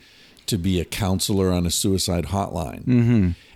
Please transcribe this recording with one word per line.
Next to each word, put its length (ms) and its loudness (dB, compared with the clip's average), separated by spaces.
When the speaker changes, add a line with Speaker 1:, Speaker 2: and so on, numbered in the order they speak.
Speaker 1:
to 100 -2
be 220 0
a 60 -4
counselor 680 0
on 140 0
a 60 -2
suicide 560 0
hotline. 580 -6
Speaker 2:
Mm-hmm. 440 4